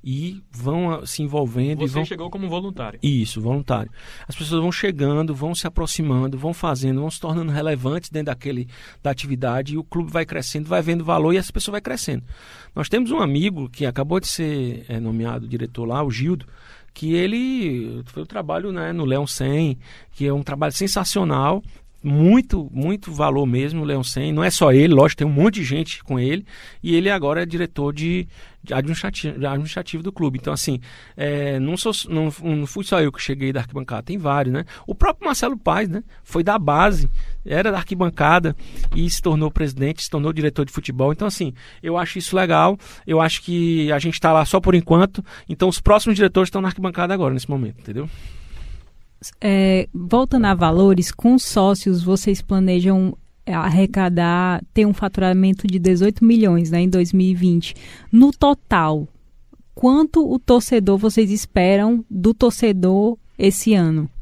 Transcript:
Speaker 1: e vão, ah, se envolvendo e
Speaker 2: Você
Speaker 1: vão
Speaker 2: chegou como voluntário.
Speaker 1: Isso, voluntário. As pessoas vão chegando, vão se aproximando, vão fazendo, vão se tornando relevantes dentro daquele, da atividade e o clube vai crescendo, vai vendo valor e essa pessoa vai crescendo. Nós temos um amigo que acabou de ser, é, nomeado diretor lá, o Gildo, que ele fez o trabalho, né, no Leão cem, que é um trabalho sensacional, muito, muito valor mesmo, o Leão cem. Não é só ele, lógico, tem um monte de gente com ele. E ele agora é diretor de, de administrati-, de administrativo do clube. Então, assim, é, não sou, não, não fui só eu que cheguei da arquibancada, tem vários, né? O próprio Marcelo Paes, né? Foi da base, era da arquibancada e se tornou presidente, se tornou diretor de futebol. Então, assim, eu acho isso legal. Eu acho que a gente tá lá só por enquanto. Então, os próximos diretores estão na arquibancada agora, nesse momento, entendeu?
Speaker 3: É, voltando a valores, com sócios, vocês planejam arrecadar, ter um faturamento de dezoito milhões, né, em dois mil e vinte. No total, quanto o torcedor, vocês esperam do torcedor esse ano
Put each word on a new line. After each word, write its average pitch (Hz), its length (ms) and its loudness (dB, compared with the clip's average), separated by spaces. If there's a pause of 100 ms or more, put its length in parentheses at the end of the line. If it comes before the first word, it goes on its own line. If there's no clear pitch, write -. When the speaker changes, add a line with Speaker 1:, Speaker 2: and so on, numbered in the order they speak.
Speaker 1:
e 165 460 -8
vão, 151 420 -4
ah, - 140 -8
se - 160 -10
envolvendo 139 600 -2
e 139 60 -2
Speaker 2:
Você 131 40 -8
Speaker 1:
vão 156 120 -2
Speaker 2:
chegou 170 240 -10
como 196 180 -10
voluntário. 165 560 -8
Speaker 1:
Isso, 120 380 -2
voluntário. 120 500 -4 (360)
As - 80 -12
pessoas 160 260 -4
vão 175 100 -2
chegando, 151 640 -2
vão 151 180 -6
se - 140 -8
aproximando, 135 720 -2
vão 156 160 -6
fazendo, 135 480 -4
vão 156 100 -6
se - 80 -14
tornando 165 320 -4
relevantes 147 580 -4
dentro 151 180 -8
daquele, 123 420 -8 (340)
da 143 80 -2
atividade 135 600 -6
e 156 40 -6
o 160 60 -6
clube 170 260 -6
vai 165 160 -4
crescendo, 156 440 -10
vai 175 120 0
vendo 165 220 -2
valor 160 300 0
e 185 40 2
essa 185 140 -6
pessoa 202 220 -6
vai 208 80 -8
crescendo. 143 420 -8 (500)
Nós 143 140 -6
temos 233 240 -2
um 320 80 -2
amigo 151 500 -2
que 143 160 -6
acabou 139 340 -4
de - 80 -8
ser, 131 600 -6
é, 117 120 -8
nomeado 113 480 -6
diretor 117 380 -8
lá, 123 160 -4
o 143 80 -4
Gildo, 135 360 -4 (480)
que 156 200 -6
ele 175 920 -4
fez - 180 -12
o - 40 -14
trabalho, 180 440 -6
né, 170 220 -6
no 170 100 -4
Leão 139 240 -2
cem, 139 500 -2 (360)
que 139 120 -6
é 139 80 0
um 143 100 -4
trabalho 143 300 -4
sensacional, 185 880 -2 (420)
muito, 160 720 4
muito 175 380 -6
valor 143 340 0
mesmo, 139 360 -2
o 151 40 -4
Leão 139 180 -2
cem. 139 280 -4
Não 156 120 0
é 180 60 2
só 156 220 4
ele, 151 220 8
lógico, 143 260 6
tem 143 80 0
um 151 40 0
monte 185 240 4
de 190 80 -6
gente 147 400 -6
com 131 160 -4
ele. 147 240 -2 (380)
E 170 140 0
ele 190 160 2
agora 160 320 -2
é - 20 -4
diretor 160 480 -4
de, 170 340 -4 (360)
de - 100 -10
administrati-, 151 640 -4
de 135 80 -4
administrativo 156 560 -6
do 190 100 -8
clube. 131 300 -4
Então, 143 100 -4
assim, 135 280 -4 (360)
é, 143 440 -4
não 156 180 -2
sou, 220 140 -4 (180)
não, 156 240 -2 (100)
não 151 220 -2
fui 196 180 -10
só 190 160 0
eu 147 120 2
que - 100 -14
cheguei 135 320 -4
da 131 60 -4
arquibancada, 123 420 -10
tem 175 160 -10
vários, 143 340 0
né? 147 140 -4 (220)
O 202 80 -6
próprio - 320 0
Marcelo 262 280 -2
Paes, 185 340 -2
né? 202 140 -6 (200)
Foi - 200 -2
da 202 140 2
base, 156 500 4 (380)
era 196 260 0
da 190 60 -2
arquibancada 170 800 0 (400)
e 170 120 2
se - 140 -2
tornou 156 300 0
presidente, 139 500 -4
se - 80 -10
tornou 156 240 -2
diretor 151 320 -2
de - 60 -18
futebol. 131 420 -2
Então, 214 140 -2
assim, 165 260 -4 (300)
eu 170 160 -4
acho 170 180 -6
isso 180 180 -6
legal. 175 440 2 (260)
Eu 160 160 2
acho 160 220 0
que 165 480 0
a 143 80 0
gente 165 200 -4
tá 160 140 4
lá 156 100 4
só 190 160 2
por 185 140 4
enquanto. 180 500 4 (240)
Então, 185 220 0
os - 100 -4
próximos 208 360 4
diretores 185 320 4
estão 196 140 -4
na 190 80 -2
arquibancada 180 440 -4
agora, 165 180 0
nesse 127 160 -4
momento, 131 320 -6
entendeu? 123 300 -10 (1300)
Speaker 3:
É, 190 540 2
voltando 220 520 2
a 196 100 4
valores, 180 560 4
com 247 260 4
sócios, 190 640 2
vocês 190 400 0
planejam 185 760 2 (300)
arrecadar, 180 1160 2 (100)
ter 214 120 4
um 202 80 2
faturamento 190 760 2
de 185 100 0
dezoito 190 480 4
milhões, 185 460 6
né, 170 100 2
em 185 80 4
dois 175 240 2
mil 185 140 4
e 185 80 2
vinte. 175 400 2 (360)
No 262 200 10
total, 160 760 2 (680)
quanto 294 520 4
o 262 120 0
torcedor, 220 580 4
vocês 214 320 2
esperam 208 800 2
do 190 240 2
torcedor 208 840 2 (220)
esse 196 380 4
ano 160 340 2 (120)